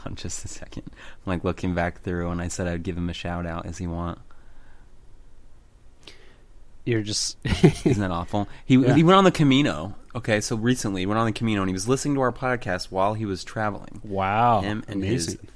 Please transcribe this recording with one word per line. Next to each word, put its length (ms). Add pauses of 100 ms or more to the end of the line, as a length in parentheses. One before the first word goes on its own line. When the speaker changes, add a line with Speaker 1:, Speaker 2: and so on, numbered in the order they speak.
Speaker 1:
on 100
just 300
a 20
second. 420
I'm, 60 (380)
like, 100
looking 300
back 280
through, 280
and 120
I 60
said 200
I'd 160
give 140
him 120
a 40
shout 320
out. 200
Is 120
he 100
want? 320 (2750)
Speaker 2:
You're 160
just 400
<laughs> 440
Speaker 1:
Isn't 140
that 120
awful? 360 (180)
He, 100
Speaker 2:
Yeah. 200
Speaker 1:
he 80
went 140
on 60
the 80
Camino. 640 (200)
Okay, 240
so 160
recently 460
he 60
went 120
on 60
the 80
Camino, 280
and 80
he 40
was 140
listening 280
to 60
our 100
podcast 540
while 300
he 100
was 180
traveling. 600
Speaker 2:
Wow. 580
Speaker 1:
Him 260
and 160
his 240
Speaker 2:
Amazing. 280